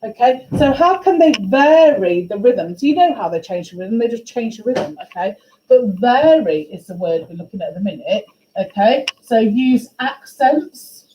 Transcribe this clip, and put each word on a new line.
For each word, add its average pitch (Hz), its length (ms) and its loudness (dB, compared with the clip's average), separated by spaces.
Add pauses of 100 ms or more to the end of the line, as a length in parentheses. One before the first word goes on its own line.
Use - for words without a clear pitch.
Okay, 247 440 0 (100)
so 277 160 2
how 339 240 2
can 370 200 0
they 320 160 4 (100)
vary 254 840 2
the 208 100 -8
rhythm? 196 400 0
So 277 80 -8
you 285 100 2
know 349 180 2
how 185 160 -6
they 165 100 -6
change 175 320 -10
the 180 60 -18
rhythm, 190 220 -6
they 233 100 0
just 233 160 -8
change 226 320 -8
the - 60 -20
rhythm, 247 400 -4
okay? 190 320 -8 (340)
But 254 160 4 (140)
vary 247 640 2
is 180 240 -16
the 185 80 -16
word 165 340 -4
we're 170 80 -18
looking 185 240 -14
at 156 80 -8
at - 60 -12
the 180 40 -14
minute, 180 460 -6 (320)
okay? 208 480 0 (160)
So 226 180 0
use 233 500 0 (100)
accents. - 1160 -4